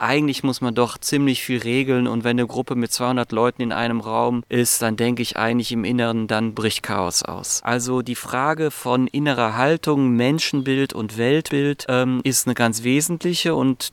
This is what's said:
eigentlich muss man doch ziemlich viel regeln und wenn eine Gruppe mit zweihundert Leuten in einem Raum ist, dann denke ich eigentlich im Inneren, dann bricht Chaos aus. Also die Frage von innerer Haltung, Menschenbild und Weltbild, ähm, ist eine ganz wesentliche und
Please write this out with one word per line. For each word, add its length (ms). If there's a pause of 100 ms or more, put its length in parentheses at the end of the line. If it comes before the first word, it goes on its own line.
eigentlich 440
muss 160
man 160
doch 200
ziemlich 460
viel 160
regeln 480
und 160
wenn 160
eine 80
Gruppe 300
mit 160
zweihundert 400
Leuten 300
in 100
einem 280
Raum 480
ist, 320
dann 160
denke 260
ich 140
eigentlich 360
im 100
Inneren, 460
dann 260
bricht 300
Chaos 400
aus. 400
Also 360
die 140
Frage 560
von 380
innerer 480
Haltung, 540
Menschenbild 840
und 260
Weltbild, 680
ähm, 340
ist 240
eine 80
ganz 300
wesentliche 720
und 360